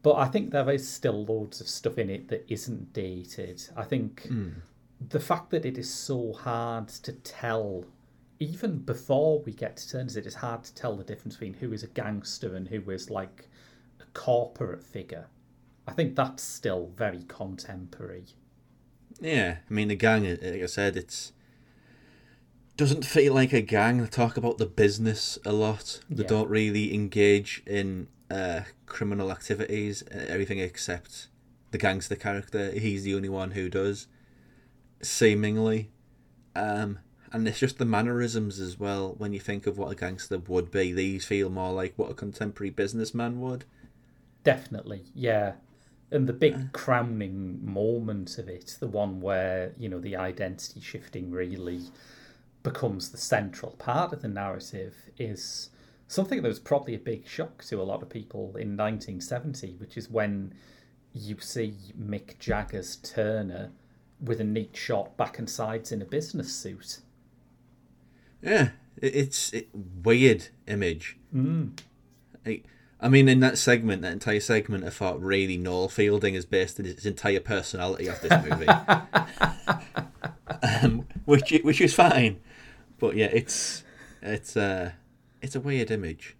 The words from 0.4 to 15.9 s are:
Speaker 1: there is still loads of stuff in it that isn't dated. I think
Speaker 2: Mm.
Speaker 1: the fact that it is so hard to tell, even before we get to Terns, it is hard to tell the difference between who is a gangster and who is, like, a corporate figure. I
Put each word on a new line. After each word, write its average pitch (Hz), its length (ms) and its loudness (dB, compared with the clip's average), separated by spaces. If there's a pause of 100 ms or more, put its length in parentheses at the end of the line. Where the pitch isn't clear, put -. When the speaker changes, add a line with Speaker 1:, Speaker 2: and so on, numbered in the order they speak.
Speaker 1:
there 139 180 2
is 139 160 0
still 107 400 -4
loads 107 360 -4
of - 80 -10
stuff - 280 -4
in 101 120 -2
it - 180 -8
that - 220 -4
isn't 107 420 -8
dated. 92 720 -10 (160)
I 110 60 -8
think 117 460 -4
Speaker 2:
Mm. 101 260 -4 (540)
Speaker 1:
the 151 120 -2
fact - 300 -2
that 185 140 0
it 127 120 -4
is - 160 -8
so 120 400 -4
hard 117 560 -4
to - 240 -14
tell, 104 720 -6 (520)
even 165 420 -4
before 151 640 2
we 107 100 -10
get - 240 -8
to - 120 -14
Terns, 127 280 -6
it 104 80 -8
is - 100 -14
hard 117 300 -8
to - 100 -20
tell 110 220 -6
the 95 80 -12
difference - 300 -12
between 98 180 -10
who 120 180 -8
is 107 120 -8
a - 40 -14
gangster 104 680 -8
and 92 140 -8
who 98 240 -6
is, 92 180 -8
like, 95 380 -8 (540)
a - 120 -20
corporate 120 720 -2
figure. - 440 -14 (600)
I - 60 -12